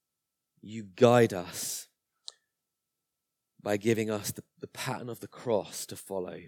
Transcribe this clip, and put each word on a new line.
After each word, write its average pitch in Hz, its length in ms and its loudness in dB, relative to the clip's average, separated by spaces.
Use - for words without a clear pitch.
you 110 220 -12
guide 117 500 8
us - 560 -8
by 104 140 -2
giving 110 340 0
us 104 220 -4
the, - 100 -12
the - 80 -14
pattern 120 400 -8
of 113 100 -12
the 101 80 -14
cross - 600 -4
to 98 100 -12
follow, 90 500 -8